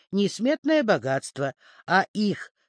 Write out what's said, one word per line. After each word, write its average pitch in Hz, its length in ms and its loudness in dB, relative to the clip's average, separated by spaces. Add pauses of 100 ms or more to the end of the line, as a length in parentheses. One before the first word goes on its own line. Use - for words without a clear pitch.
(100)
несметное 269 720 0
богатство, 135 720 -2 (320)
а 180 260 2
их 202 400 -4 (160)